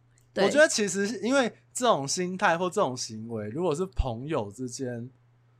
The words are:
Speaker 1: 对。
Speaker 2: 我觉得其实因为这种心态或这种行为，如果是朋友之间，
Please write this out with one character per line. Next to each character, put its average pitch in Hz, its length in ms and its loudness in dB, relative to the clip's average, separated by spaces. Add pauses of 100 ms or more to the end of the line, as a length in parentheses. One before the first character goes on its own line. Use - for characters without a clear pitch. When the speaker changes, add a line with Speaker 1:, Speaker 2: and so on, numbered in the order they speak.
(340)
Speaker 1:
对。 196 120 2
Speaker 2:
我 196 40 4
觉 262 100 4
得 311 80 8
其 - 180 0
实 202 340 -2
因 214 140 0
为 262 160 4 (240)
这 254 120 -2
种 170 200 4
心 180 320 -4
态 180 200 4
或 180 120 -2
这 196 120 0
种 127 160 0
行 113 320 -10
为， 110 180 -6
如 127 160 -4
果 170 100 2
是 175 120 -2
朋 131 420 -4
友 120 240 -4
之 127 180 -10
间， 123 400 -8 (500)